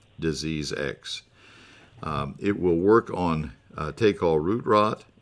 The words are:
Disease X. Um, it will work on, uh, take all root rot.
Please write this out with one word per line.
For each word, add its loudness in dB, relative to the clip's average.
Disease -4
X. -8
Um, -6
it -2
will 4
work 4
on, -2
uh, -6
take 2
all 4
root -2
rot. 2